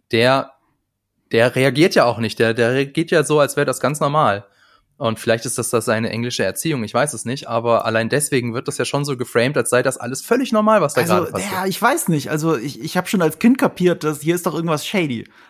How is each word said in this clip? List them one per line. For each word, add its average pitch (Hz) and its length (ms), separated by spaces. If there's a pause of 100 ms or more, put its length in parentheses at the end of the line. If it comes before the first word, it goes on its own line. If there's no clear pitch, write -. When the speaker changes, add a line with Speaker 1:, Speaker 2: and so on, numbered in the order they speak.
(120)
Speaker 1:
der, 127 400 (800)
der 117 220
reagiert 135 400
ja 151 100
auch 117 140
nicht. 113 200
Der, 117 160
der 117 180
reagiert 139 380
ja 160 120
so, 151 180
als 139 160
wäre 143 100
das 131 140
ganz 143 200
normal. 143 460 (500)
Und 113 220
vielleicht 113 280
ist 117 100
das, 117 140
das 113 160
seine 110 240
englische 117 340
Erziehung, 123 400
ich 104 80
weiß 123 220
es 117 100
nicht, 127 240
aber 117 380
allein 113 240
deswegen 123 420
wird 120 160
das 139 80
ja 127 80
schon 143 220
so 143 100
geframed, 123 400
als 120 140
sei 123 120
das 131 140
alles 127 240
völlig 233 320
normal, 214 300
was 143 100
da - 80
Speaker 2:
Also, 170 140
Speaker 1:
gerade 170 180
passiert. 196 200
Speaker 2:
ja, 185 120
ich 196 160
weiß 262 280
nicht. 143 220
Also 160 280
ich, 117 240
ich 160 160
hab 180 100
schon 190 140
als 156 160
Kind 233 180
kapiert, 175 480
dass 151 160
hier 165 140
ist 175 100
doch 170 100
irgendwas 165 320
shady. 123 400 (220)